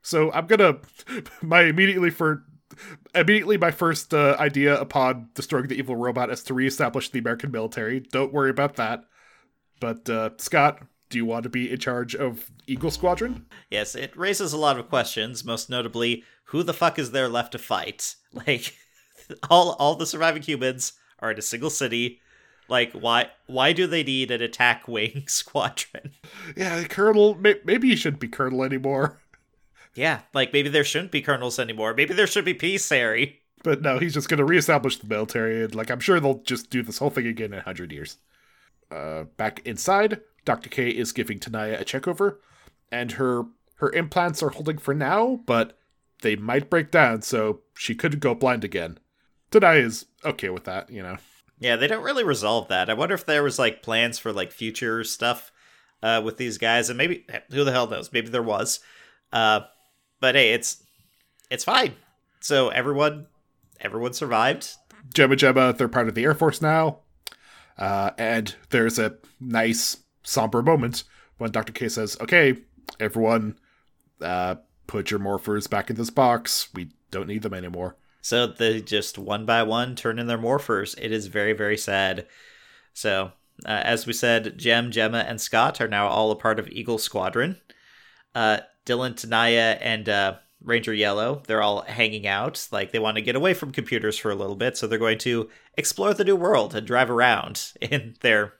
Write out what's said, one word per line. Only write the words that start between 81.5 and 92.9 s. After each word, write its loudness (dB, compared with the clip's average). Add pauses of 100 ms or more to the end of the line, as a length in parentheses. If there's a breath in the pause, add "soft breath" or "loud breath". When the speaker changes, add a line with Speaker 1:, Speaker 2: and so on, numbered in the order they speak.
Speaker 2:
very 0
sad. -2 (680 soft breath)
So, -2 (320)
uh, -10 (160)
as 0
we -6
said, 0
Jem, 2
Gemma, 0
and -4
Scott 0
are 0
now 0
all 2
a 0
part 0
of -8
Eagle -4
Squadron. -4 (720 soft breath)
Uh, 4 (260)
Dylan, -2
Tenaya, 2
and, -2
uh, 2 (260)
Ranger 0
Yellow, 0
they're 2
all 0
hanging -2
out. -4
Like, -4